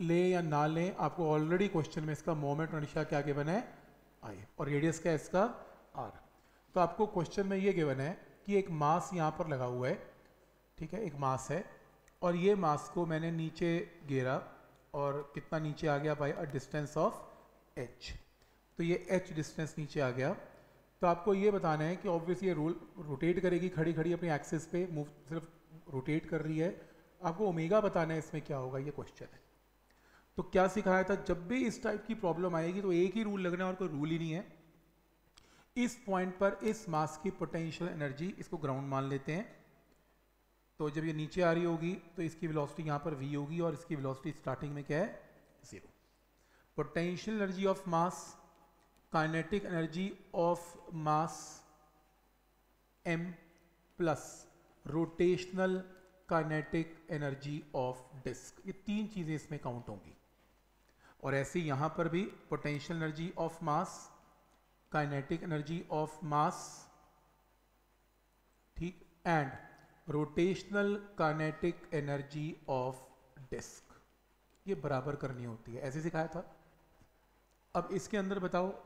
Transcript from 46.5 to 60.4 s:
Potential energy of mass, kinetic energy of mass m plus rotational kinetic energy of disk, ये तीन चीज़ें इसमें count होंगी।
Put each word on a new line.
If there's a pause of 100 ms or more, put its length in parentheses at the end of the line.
Potential
energy
of (100)
mass, (960)
kinetic
energy (240)
of (380)
mass (1700)
m (760)
plus (580)
rotational (560)
kinetic (180)
energy (180)
of (220)
disk,
ये (140)
तीन
चीज़ें
इसमें
count
होंगी। (1080)